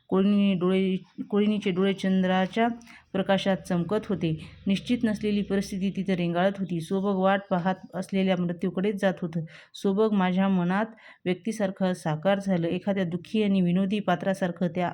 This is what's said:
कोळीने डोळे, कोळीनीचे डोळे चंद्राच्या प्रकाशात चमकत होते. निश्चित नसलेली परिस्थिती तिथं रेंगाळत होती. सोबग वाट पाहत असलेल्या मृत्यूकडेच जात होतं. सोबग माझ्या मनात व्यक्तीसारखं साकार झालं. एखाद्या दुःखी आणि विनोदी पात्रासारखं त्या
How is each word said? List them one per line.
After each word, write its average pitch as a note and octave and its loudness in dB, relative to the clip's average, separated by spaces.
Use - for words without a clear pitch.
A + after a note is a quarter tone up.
कोळीने G3+ 4
डोळे, F#3 2
कोळीनीचे G#3 0
डोळे F#3+ 2
चंद्राच्या F#3+ 2
प्रकाशात F#3+ 2
चमकत F3+ -2
होते. E3 -2
निश्चित G3 0
नसलेली G#3 0
परिस्थिती G3 -2
तिथं F#3 -2
रेंगाळत F3 2
होती. F3 -4
सोबग F#3+ -2
वाट F#3+ 2
पाहत F#3 0
असलेल्या F#3+ 0
मृत्यूकडेच F3+ -2
जात F#3+ 2
होतं. F3 -4
सोबग G3+ 2
माझ्या F#3 2
मनात F#3 2
व्यक्तीसारखं G3 -2
साकार F3 0
झालं. F3+ 2
एखाद्या F#3+ -2
दुःखी F3+ -2
आणि G3 4
विनोदी F#3+ 2
पात्रासारखं F#3 -2
त्या E3+ -2